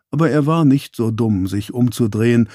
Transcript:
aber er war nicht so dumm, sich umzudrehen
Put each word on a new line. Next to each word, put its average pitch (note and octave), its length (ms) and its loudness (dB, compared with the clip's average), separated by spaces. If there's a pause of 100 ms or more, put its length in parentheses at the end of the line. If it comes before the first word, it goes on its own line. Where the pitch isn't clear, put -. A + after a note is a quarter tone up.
(100)
aber D3 200 0
er C#3+ 160 0
war E3 180 2
nicht C#3 320 0
so A2 140 -2
dumm, G#2+ 360 -2
sich G2 280 -6
umzudrehen A#2 800 0